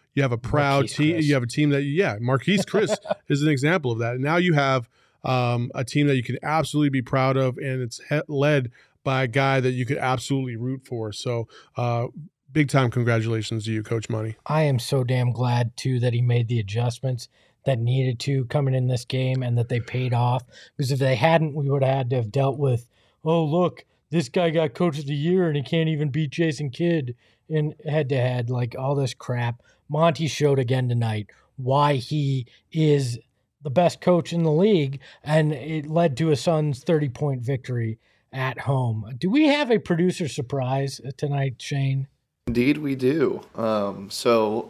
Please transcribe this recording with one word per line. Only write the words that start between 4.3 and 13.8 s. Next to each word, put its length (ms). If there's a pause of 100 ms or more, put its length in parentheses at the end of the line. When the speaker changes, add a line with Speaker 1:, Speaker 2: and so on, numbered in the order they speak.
Speaker 1:
you 160
have, 360 (360)
um, 500
a 100
team 220
that 100
you 60
can 220
absolutely 460
be 120
proud 340
of, 220
and 240
it's 260
he-, 200
led 420 (320)
by 220
a 20
guy 320
that 140
you 120
could 140
absolutely 560
root 320
for. 260
So, 360 (280)
uh, 300 (460)
big 160
time 220
congratulations 720
to 80
you, 100